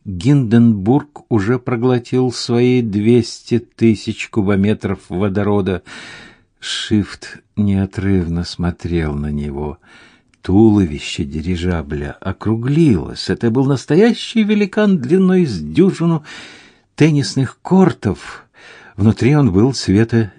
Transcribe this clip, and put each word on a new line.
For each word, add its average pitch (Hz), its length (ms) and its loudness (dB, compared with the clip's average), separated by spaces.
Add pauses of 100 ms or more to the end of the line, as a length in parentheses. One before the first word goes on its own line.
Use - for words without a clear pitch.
Гинденбург 117 1200 2
уже 117 300 0
проглотил 123 760 -2
свои 123 500 0
двести 113 760 0
тысяч - 680 -2
кубометров 98 720 0 (100)
водорода. 98 760 -2 (760)
Шифт - 840 -6 (140)
неотрывно 95 880 -2
смотрел 85 720 -4
на 73 160 -6
него. 73 480 -8 (640)
Туловище 98 840 2
дирижабля 76 960 -6
округлилось. 113 1120 0
Это 117 200 0
был 131 160 0
настоящий 196 760 0
великан 208 560 2
длиной 185 480 2
с 98 140 -4
дюжину 160 640 0 (720)
теннисных 143 640 0
кортов. - 840 0 (500)
Внутри 113 400 2
он 131 160 2
был 113 220 2
цвета 110 640 0